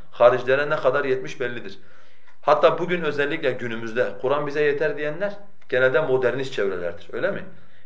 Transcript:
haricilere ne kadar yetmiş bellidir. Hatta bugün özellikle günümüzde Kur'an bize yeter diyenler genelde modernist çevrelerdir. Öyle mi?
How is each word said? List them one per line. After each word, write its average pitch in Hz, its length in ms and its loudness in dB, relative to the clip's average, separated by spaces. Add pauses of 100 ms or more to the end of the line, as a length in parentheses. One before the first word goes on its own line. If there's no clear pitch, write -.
(120)
haricilere 127 580 4
ne 156 60 0
kadar 139 300 2
yetmiş 131 340 -2
bellidir. 120 400 -6 (640)
Hatta 143 380 6
bugün 175 220 -2
özellikle 147 500 0
günümüzde 113 680 -2
Kur'an 143 260 0
bize 147 160 0
yeter 147 340 0
diyenler 165 400 -4 (320)
genelde 131 320 4
modernist 127 520 0
çevrelerdir. 90 600 -2
Öyle 151 180 -2
mi? 98 120 -6 (420)